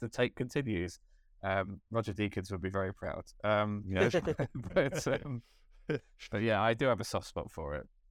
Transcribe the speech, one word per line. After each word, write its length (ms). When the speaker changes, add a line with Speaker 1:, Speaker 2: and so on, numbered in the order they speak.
Speaker 1:
the 100
take 260
continues." 600
Um, 380
Roger 220
Deakins 380
would 120
be 80
very 220
proud. 320
Um, 420
Speaker 2:
Yeah. 220
Speaker 1:
<laughs> 160
but, 320
um, 360
Speaker 2:
<laughs> 240
Speaker 1:
but 540
yeah, 180
I 140
do 120
have 120
a 60
soft 240
spot 240
for 220
it, 120